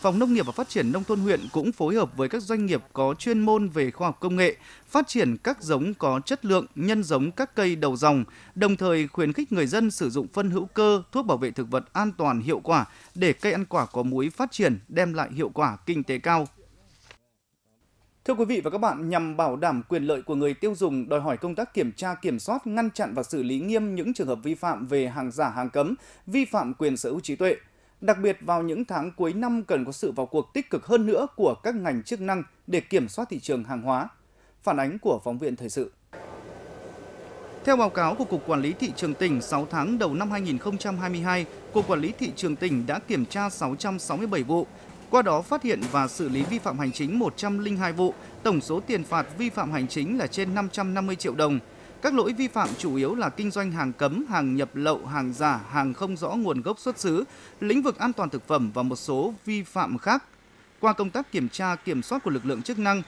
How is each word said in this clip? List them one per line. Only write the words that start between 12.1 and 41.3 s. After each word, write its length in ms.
toàn, 220
hiệu 200
quả 260
để 180
cây 200
ăn 120
quả 220
có 160
múi 280
phát 220
triển, 260
đem 240
lại 200
hiệu 220
quả 220
kinh 160
tế 160
cao. 300
Thưa 100
quý 100
vị 160
và 100
các 80
bạn, 300
nhằm 280
bảo 200
đảm 320
quyền 160
lợi 180
của 120
người 200
tiêu 200
dùng, 340
đòi 120
hỏi 160
công 180
tác 200
kiểm 180
tra, 220
kiểm 240
soát, 280
ngăn 240
chặn 240
và 80
xử 200
lý 180
nghiêm 340
những 200
trường 140
hợp 140
vi 120
phạm 320
về 220
hàng 220
giả, 180
hàng 220
cấm, 240
vi 180
phạm 300
quyền 220
sở 140
hữu 100
trí 160
tuệ. 200
Đặc 180
biệt, 220
vào 220
những 220
tháng 320
cuối 160
năm 300
cần 220
có 80
sự 200
vào 140
cuộc 280
tích 160
cực 160
hơn 200
nữa 200
của 180
các 200
ngành 280
chức 180
năng 220
để 140
kiểm 280
soát 220
thị 100
trường 240
hàng 180
hóa. 260
Phản 140
ánh 220
của 260
phóng 140
viên 180
thời 140
sự. 220
Theo 120
báo 140
cáo 240
của 100
Cục 220
Quản 160
lý 100
Thị 240
trường 180
tỉnh, 280
sáu 280
tháng 280
đầu 160
năm 160
hai 100
nghìn 180
không 200
trăm 200
hai 120
mươi 100
hai, 260